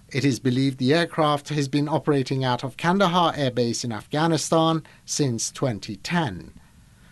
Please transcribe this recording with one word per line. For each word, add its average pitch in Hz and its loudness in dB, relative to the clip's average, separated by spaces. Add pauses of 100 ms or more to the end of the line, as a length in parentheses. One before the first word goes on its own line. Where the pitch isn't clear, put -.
it 131 -2
is 139 2
believed 131 0
the 127 2
aircraft 160 0
has 147 -2
been 147 0
operating 139 0
out 123 0
of 127 -10
Kandahar 175 2
Air 139 0
Base 117 -2
in 117 -4
Afghanistan 160 0 (220)
since 123 -2
twenty 110 -4
ten. 123 -4 (580)